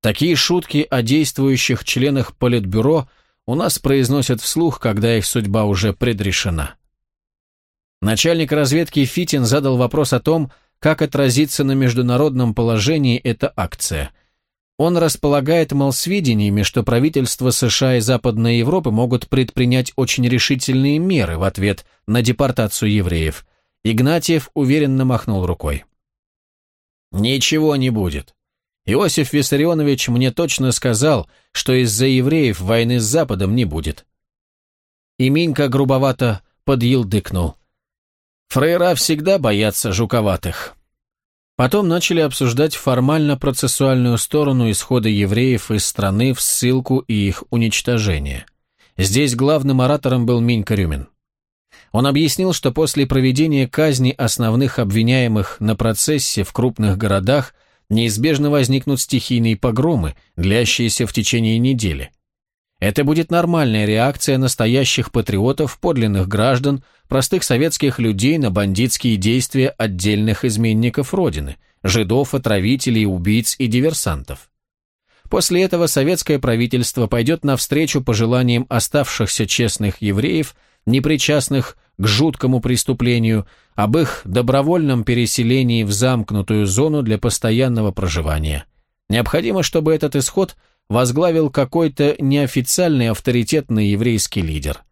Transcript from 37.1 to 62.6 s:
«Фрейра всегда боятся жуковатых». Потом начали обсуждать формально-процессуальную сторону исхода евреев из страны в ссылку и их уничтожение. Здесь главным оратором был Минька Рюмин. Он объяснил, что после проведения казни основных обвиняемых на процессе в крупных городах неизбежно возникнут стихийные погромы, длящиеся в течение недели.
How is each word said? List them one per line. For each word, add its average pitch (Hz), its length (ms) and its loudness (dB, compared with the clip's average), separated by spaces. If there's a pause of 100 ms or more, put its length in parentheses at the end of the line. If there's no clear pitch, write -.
«Фрейра 175 460 2
всегда 165 440 0
боятся 107 540 0
жуковатых». 101 840 -2 (840)
Потом 175 320 2
начали 170 320 0
обсуждать 139 540 0
формально-процессуальную 131 1400 0
сторону 131 520 0
исхода 113 380 0
евреев 107 600 0
из 107 160 0
страны 104 480 0
в - 80 -6
ссылку 127 560 0
и 120 160 -4
их 98 340 0
уничтожение. 104 960 -2 (540)
Здесь 120 360 0
главным 135 460 2
оратором 127 460 0
был 120 140 2
Минька 117 340 0
Рюмин. 78 340 -2 (840)
Он 123 160 0
объяснил, 160 460 2
что 170 180 0
после 147 360 0
проведения 135 600 2
казни 131 500 2
основных 120 600 0
обвиняемых 113 800 0
на 107 160 0
процессе 113 680 -2
в - 100 -6
крупных 110 460 0
городах 107 560 0 (340)
неизбежно 117 600 0
возникнут 135 500 0
стихийные 117 560 0
погромы, 120 580 0 (220)
длящиеся 110 720 0
в - 80 -10
течение 113 440 0
недели. 107 520 -2 (680)